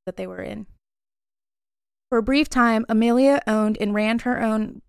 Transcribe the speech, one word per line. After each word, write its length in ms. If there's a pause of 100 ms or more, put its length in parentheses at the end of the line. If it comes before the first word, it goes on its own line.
that 100
they 100
were 160
in. 240 (1400)
For 80
a 40
brief 260
time, 400
Amelia 580
owned 340
and 120
ran 280
her 200
own 480